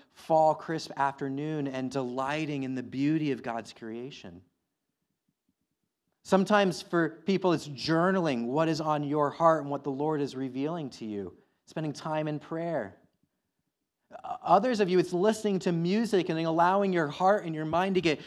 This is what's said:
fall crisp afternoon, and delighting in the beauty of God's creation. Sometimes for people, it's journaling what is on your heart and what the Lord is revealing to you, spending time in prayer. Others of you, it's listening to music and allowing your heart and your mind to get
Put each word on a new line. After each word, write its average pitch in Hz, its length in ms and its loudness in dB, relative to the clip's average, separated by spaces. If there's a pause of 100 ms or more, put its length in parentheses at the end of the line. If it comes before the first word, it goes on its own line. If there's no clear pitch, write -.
(140)
fall 156 420 4
crisp 160 420 -8
afternoon, 139 680 -2
and 131 240 -6
delighting 135 720 -4
in 131 120 -4
the 123 80 -6
beauty 139 480 0
of 113 120 -4
God's 113 280 -6
creation. 113 720 -12 (1800)
Sometimes 196 580 4
for 160 440 0
people, 185 280 2
it's 151 140 -2
journaling 156 800 0
what 151 220 0
is 160 120 0
on 151 240 -2
your 143 260 0
heart 160 320 4
and 143 100 -6
what 139 120 -6
the 135 80 -4
Lord 147 300 -2
is 127 140 -4
revealing 135 560 -4
to - 140 -12
you, 101 280 -6 (320)
spending 156 280 -6
time 156 340 -4
in 151 120 -4
prayer. 165 560 -6 (1500)
Others 202 380 4
of 180 80 2
you, 180 100 4
it's 175 140 2
listening 208 460 2
to 180 120 0
music 180 580 2
and 160 100 0
allowing 175 540 2
your 165 140 2
heart 180 380 2
and 160 100 -6
your 156 100 -6
mind 180 300 0
to 185 60 2
get 156 260 2